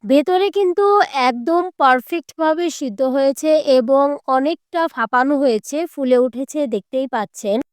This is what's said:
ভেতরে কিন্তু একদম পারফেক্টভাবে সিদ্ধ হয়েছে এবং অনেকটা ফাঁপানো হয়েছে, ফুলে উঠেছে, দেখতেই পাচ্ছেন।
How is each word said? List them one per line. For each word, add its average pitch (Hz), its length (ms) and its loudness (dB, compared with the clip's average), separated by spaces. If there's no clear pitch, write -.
ভেতরে 302 460 2
কিন্তু 403 360 0
একদম 262 340 -2
পারফেক্টভাবে 311 920 0
সিদ্ধ 254 300 -8
হয়েছে 277 360 0
এবং 269 280 2
অনেকটা 330 520 -2
ফাঁপানো 254 540 0
হয়েছে, 240 340 -2
ফুলে 254 320 0
উঠেছে, 254 480 -2
দেখতেই 240 480 -4
পাচ্ছেন। 214 440 -4